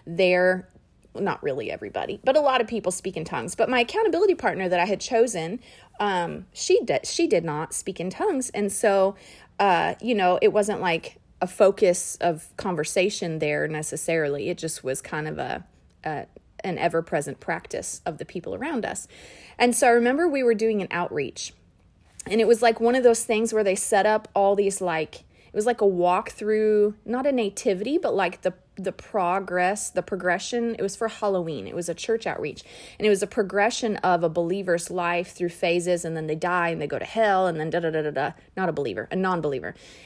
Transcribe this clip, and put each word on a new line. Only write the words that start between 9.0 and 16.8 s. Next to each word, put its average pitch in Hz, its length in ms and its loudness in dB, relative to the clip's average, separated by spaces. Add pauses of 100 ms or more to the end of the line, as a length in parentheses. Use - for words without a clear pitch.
uh, 180 400 2
you 240 140 -2
know, 185 280 4
it 208 120 6
wasn't, 208 260 0
like, 165 380 -4 (240)
a 185 60 0
focus 190 720 4
of 165 360 -2
conversation 175 840 -2
there 151 280 0
necessarily. 151 800 -2
It 196 80 -4
just - 260 -8
was 131 180 -4
kind 156 260 -6
of 151 120 -8
a, 139 260 -6 (380)
a 151 240 -8 (360)
an 180 140 -4
ever-present 165 640 -2